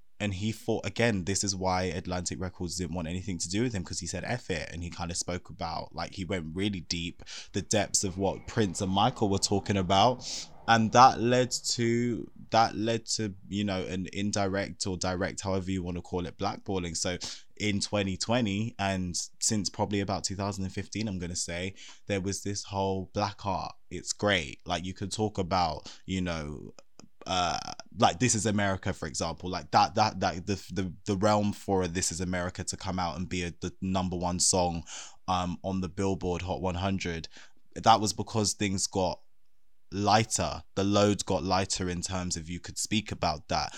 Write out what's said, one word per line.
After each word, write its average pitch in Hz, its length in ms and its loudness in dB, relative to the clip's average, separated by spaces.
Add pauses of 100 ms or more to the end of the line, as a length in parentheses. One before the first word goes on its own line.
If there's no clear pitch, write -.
(200)
and 101 120 -2
he 104 200 -2
thought, - 340 -2
again, 104 380 2
this 95 200 0
is 98 100 0
why 92 280 0
Atlantic 90 580 -4
Records 87 380 -6
didn't 85 160 -4
want 87 120 -4
anything 90 340 -4
to 87 100 -6
do 104 120 2
with 123 120 -2
him, 90 100 -4
'cause - 160 -8
he 87 60 -8
said, 87 180 -6
"F 117 240 -6
it." 85 240 -4
And 85 100 -8
he 87 60 -6
kind 87 220 -8
of - 80 -6
spoke - 320 -6
about, 82 440 -8
like, 85 200 -8
he 98 100 -6
went 87 300 -4
really 98 260 -2
deep, 85 420 -4 (300)
the 101 80 -2
depths - 440 0
of 90 120 -2
what 95 300 0
Prince 101 340 0
and 95 100 0
Michael 107 380 4
were 98 80 4
talking 98 400 2
about. 98 500 4 (400)
And 113 260 6
that 120 280 12
led 123 300 4
to, 117 800 0 (180)
that 113 260 6
led 113 320 0
to, 107 280 -2 (140)
you 101 160 0
know, 92 180 0
an 92 320 -4
indirect 98 720 0
or 92 100 -2
direct, 90 460 -2
however 95 280 0
you 95 120 0
wanna 87 180 -4
call 90 240 -4
it, - 140 -8
blackballing. 95 580 -4
So 90 220 -2 (400)
in 101 220 0
twenty 98 360 0
twenty, 110 640 0
and 95 360 0 (260)
since 104 280 0
probably 101 320 0
about 95 240 -2
two 95 120 -4
thousand 98 280 -2
and 95 80 -4
fifteen, 104 340 -6
I'm 95 120 -4
gonna 87 180 -6
say, 90 380 -4 (320)
there 98 140 0
was 95 220 -2
this 101 220 -4
whole 95 480 -2
black 101 320 -2
art. 92 300 -4 (160)
It's 87 220 -8
great. 92 520 0
Like, 87 220 -2
you 92 80 -4
could 98 180 -6
talk 107 240 -2
about, 87 560 0 (140)
you 92 160 -2
know, 76 500 -6 (540)
uh, 87 320 0 (400)
like, 90 200 4
This 117 160 4
Is 107 120 0
America, 101 460 0
for - 140 -6
example, 85 440 -4
like, 85 200 -6
that, 98 240 4
that, 107 260 4
that, 90 260 0
the, 101 100 0 (160)
the, 92 200 -2 (120)
the 101 120 2
realm 104 360 4
for 92 340 0
This 85 240 0
Is 85 100 -6
America 90 440 -2
to - 120 -6
come 92 220 -4
out 82 180 -2
and 90 120 -4
be 90 160 -2
a, 85 160 -4
the 90 120 -4 (100)
number 92 340 0
one 87 240 0
song, 87 440 2 (440)
um, 90 340 0
on 95 200 -2
the 90 60 -4
Billboard 90 540 0
Hot - 200 -4
one 92 120 0
hundred, 87 540 -2 (480)
that 110 240 8
was 104 120 0
because 107 420 0
things 98 320 0
got 92 340 0 (680)
lighter. 101 760 2 (100)
The 98 80 0
load 101 420 4
got 92 200 0
lighter 95 440 0
in 87 140 -4
terms 92 340 -4
of 82 140 -8
you 87 80 -6
could - 200 -12
speak - 340 -2
about 80 360 -2
that. 80 280 0